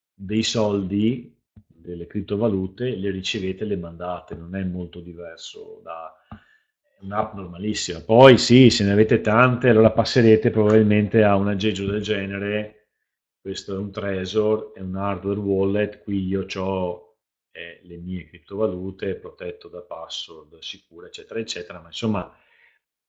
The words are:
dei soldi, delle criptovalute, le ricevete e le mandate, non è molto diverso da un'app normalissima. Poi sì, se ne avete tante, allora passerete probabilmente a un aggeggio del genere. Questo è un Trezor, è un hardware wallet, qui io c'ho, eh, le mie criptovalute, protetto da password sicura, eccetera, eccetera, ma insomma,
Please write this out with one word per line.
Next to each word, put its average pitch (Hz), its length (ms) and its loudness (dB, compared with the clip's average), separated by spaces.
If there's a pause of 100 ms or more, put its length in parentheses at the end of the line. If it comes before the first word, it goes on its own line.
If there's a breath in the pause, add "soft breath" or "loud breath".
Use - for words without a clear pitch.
(140)
dei 101 300 -4
soldi, 104 920 -2 (320)
delle 85 400 -14
criptovalute, 104 880 -4
le 95 160 -6
ricevete 95 520 -6
e 107 40 -6
le 101 100 -4
mandate, 87 580 -10
non 85 200 -14
è 98 80 -6
molto 90 380 -8
diverso 85 840 -18
da 82 320 -16 (880 loud breath)
un'app 101 320 -6
normalissima. 92 680 -8
Poi 120 360 10
sì, 123 320 8
se - 140 2
ne 101 80 4
avete 110 300 4
tante, 120 480 2
allora 110 220 6
passerete 110 600 4
probabilmente 107 720 4
a 104 120 4
un 98 140 0
aggeggio 98 360 -2
del 101 160 -4
genere. 101 880 -6 (520)
Questo 98 320 -10
è 95 40 -6
un 101 140 -8
Trezor, 101 840 -2
è 98 80 -16
un 92 140 -8
hardware 98 440 -4
wallet, 98 640 -2
qui 98 240 -4
io 95 180 -4
c'ho, 92 720 -6 (340)
eh, 85 320 -18
le 87 140 -16
mie 87 300 -10
criptovalute, 95 880 -6
protetto 87 520 -14
da 87 140 -16
password 80 800 -16
sicura, 87 480 -18
eccetera, - 320 -12
eccetera, 87 420 -12
ma 82 60 -20
insomma, 98 440 -4 (760 soft breath)